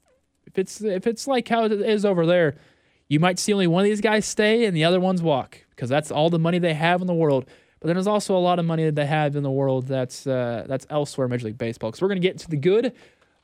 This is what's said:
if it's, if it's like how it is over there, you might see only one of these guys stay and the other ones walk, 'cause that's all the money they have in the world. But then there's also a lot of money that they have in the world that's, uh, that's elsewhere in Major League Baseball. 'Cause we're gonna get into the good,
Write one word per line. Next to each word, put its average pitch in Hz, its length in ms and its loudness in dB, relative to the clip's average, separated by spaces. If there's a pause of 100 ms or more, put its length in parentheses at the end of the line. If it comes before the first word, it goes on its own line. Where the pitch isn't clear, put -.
(460)
if - 120 -16
it's, 190 240 -6
if 190 240 -2
it's 226 200 -4
like 247 220 -2
how 226 160 2
it 220 80 0
is 208 320 0
over 180 220 2
there, 165 280 4 (540)
you 147 100 2
might 180 200 2
see - 160 0
only 196 120 2
one 170 160 4
of 208 40 4
these 208 160 0
guys 214 240 2
stay 220 400 2
and 185 100 0
the 156 80 2
other 180 160 4
ones 185 220 0
walk, 147 420 -2 (100)
'cause 123 140 -8
that's 147 240 -2
all 151 160 2
the 170 100 0
money 170 200 2
they 175 160 0
have 170 260 2
in 185 60 -4
the 180 80 0
world. 147 320 2 (340)
But - 60 -8
then 170 100 0
there's 185 100 -2
also 208 300 0
a - 20 4
lot 180 200 2
of 170 80 0
money 160 180 0
that 156 100 0
they 147 120 -2
have 151 300 0
in 143 60 -4
the 139 80 -4
world 135 380 -2
that's, 131 380 -6
uh, 120 420 -4
that's 135 220 -6
elsewhere 147 340 -4
in 123 60 -2
Major 123 160 -4
League 110 120 -10
Baseball. 113 320 -6
'Cause - 120 -10
we're 185 60 2
gonna 202 120 -2
get 185 120 0
into - 180 -14
the 156 80 -4
good, 214 340 2 (500)